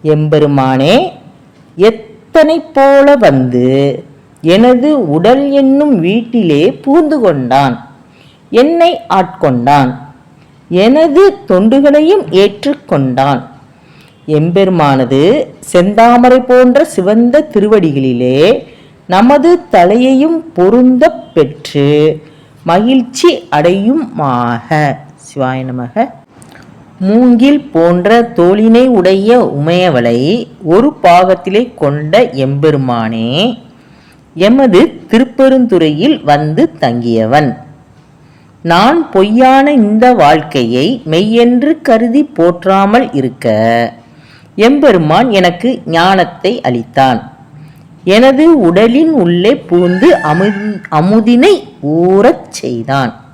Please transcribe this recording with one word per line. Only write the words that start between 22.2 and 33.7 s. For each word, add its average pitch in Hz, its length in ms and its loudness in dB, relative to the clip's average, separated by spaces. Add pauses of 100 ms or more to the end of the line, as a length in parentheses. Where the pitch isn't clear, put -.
மகிழ்ச்சி 247 880 0
அடையுமாக. 151 1500 -2 (180)
சிவாய 131 480 -8
நமக. 127 460 -6 (920)
மூங்கில் 240 600 2
போன்ற 175 600 0
தோலினை 226 680 2
உடைய 202 520 2
உமையவளை 151 1080 -2 (160)
ஒரு 226 300 0 (100)
பாகத்திலே 185 720 0
கொண்ட 151 540 -2
எம்பெருமானே, 135 1300 -4 (760)